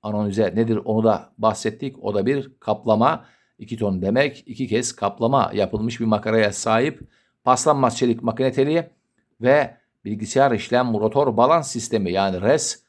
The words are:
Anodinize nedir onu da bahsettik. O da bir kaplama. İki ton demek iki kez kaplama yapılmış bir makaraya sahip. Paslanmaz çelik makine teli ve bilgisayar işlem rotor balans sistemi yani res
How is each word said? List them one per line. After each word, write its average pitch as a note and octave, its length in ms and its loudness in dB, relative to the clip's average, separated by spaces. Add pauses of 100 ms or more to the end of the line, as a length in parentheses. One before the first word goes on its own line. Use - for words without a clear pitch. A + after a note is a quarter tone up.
Anodinize G#2 540 -2
nedir A2+ 300 2
onu A2 180 0
da A2 340 2
bahsettik. A2 680 -4
O G#2 100 -4
da G2+ 120 0
bir C#3 340 -2
kaplama. A2 640 0 (340)
İki A2 180 -10
ton G2 240 -2
demek B2 440 -2
iki B2 220 -8
kez A2+ 280 -4
kaplama A#2 580 0
yapılmış A2 460 -4
bir A#2 60 -2
makaraya A2 480 0
sahip. A#2+ 560 -2 (340)
Paslanmaz B2+ 540 2
çelik A#2 260 0
makine B2 280 -2
teli D3+ 380 0 (520)
ve C3+ 360 2 (280)
bilgisayar A2 460 0
işlem B2 420 0
rotor A2 440 2
balans C#3+ 340 4
sistemi G#2+ 400 -4
yani F#2+ 300 0
res - 480 0